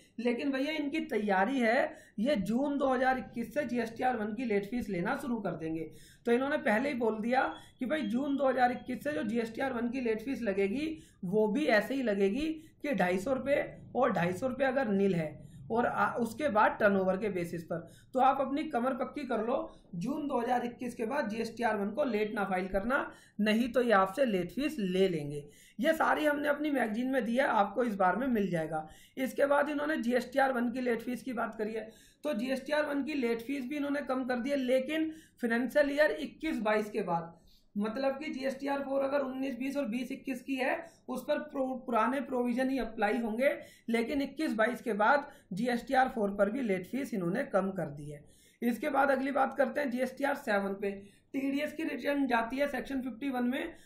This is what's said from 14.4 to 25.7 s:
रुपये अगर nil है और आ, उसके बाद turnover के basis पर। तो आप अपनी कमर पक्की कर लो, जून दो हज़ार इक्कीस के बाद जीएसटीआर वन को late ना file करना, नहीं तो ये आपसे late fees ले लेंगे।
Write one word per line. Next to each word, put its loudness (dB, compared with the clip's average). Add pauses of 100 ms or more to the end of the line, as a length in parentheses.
रुपये 0
अगर 0
nil 2
है -4 (300)
और 2
आ, 0
उसके -2
बाद 4
turnover 4
के -2
basis -4
पर। -6 (260)
तो 2
आप 4
अपनी -2
कमर -2
पक्की -6
कर -2
लो, -2 (240)
जून -4
दो 0
हज़ार 0
इक्कीस -6
के -4
बाद -2
जीएसटीआर -2
वन -2
को 0
late -2
ना -2
file -2
करना, 0 (340)
नहीं 2
तो 4
ये 4
आपसे 4
late 0
fees -4
ले 4
लेंगे। -4 (340)